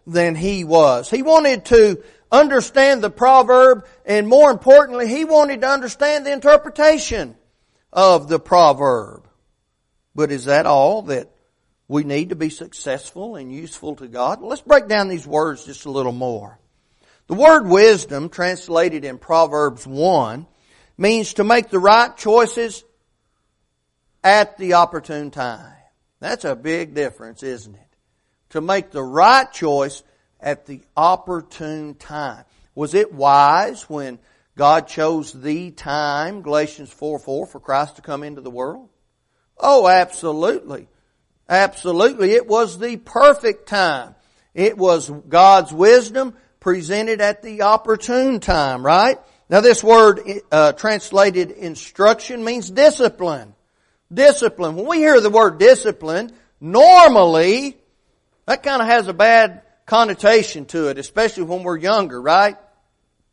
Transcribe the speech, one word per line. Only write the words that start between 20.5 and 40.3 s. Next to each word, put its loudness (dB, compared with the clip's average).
means -4
to -4
make 0
the -4
right 2
choices -2
at 2
the -4
opportune -2
time. -12
That's -12
a -8
big -8
difference, -12
isn't -16
it? -20
To -10
make -6
the -8
right 2
choice -6
at -10
the -20
opportune -6
time. -14
Was -10
it -2
wise 2
when -14
God 0
chose -6
the -10
time, -8
Galatians -8
four -12
four, -10
for -20
Christ -6
to -20
come -12
into -18
the -16
world? -14
Oh, 2
absolutely. -2